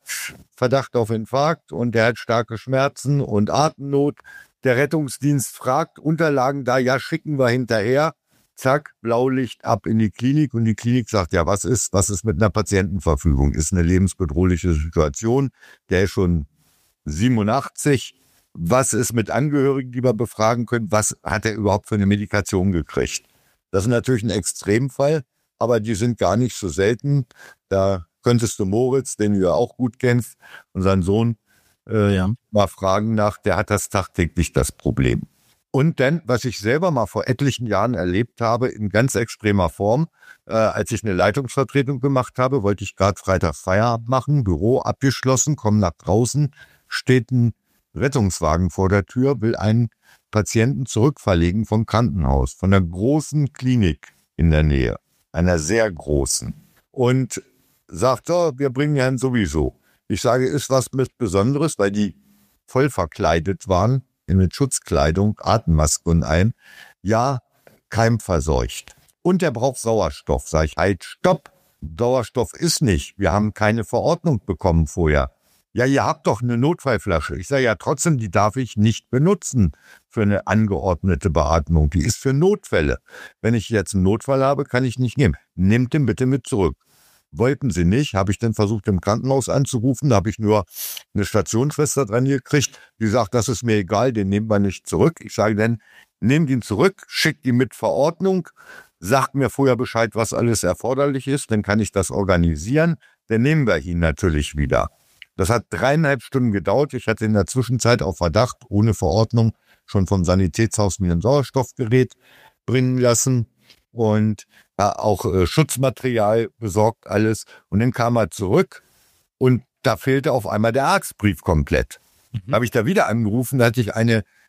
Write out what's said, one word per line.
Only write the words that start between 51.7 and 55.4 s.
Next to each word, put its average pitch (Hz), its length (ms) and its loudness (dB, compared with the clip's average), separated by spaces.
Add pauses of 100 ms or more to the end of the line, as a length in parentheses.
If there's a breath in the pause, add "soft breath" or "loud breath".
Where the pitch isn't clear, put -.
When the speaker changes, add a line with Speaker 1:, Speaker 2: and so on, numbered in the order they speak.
Speaker 1:
Krankenhaus, 73 640 0
von 95 160 -2
der 98 120 6
großen 135 680 -2
Klinik 120 640 -2 (240)
in 80 140 4
der 76 100 4
Nähe, 67 360 0 (340)
einer 87 260 2